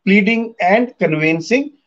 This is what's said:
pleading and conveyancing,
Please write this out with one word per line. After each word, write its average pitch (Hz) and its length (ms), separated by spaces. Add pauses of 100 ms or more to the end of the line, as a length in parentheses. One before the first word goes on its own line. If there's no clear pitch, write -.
pleading 220 560
and 214 380
conveyancing, 165 720 (140)